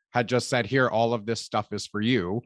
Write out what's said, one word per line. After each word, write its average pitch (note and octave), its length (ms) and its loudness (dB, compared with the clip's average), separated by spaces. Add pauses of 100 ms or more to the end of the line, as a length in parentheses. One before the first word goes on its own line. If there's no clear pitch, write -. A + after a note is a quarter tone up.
(120)
had A#2+ 160 0
just B2 200 0
said, A#2+ 180 0
"Here, C3 220 2
all A#2 240 2
of G#2+ 140 -4
this A2+ 140 -4
stuff - 320 -4
is G#2 140 -8
for G#2 140 -6
you." A2 460 0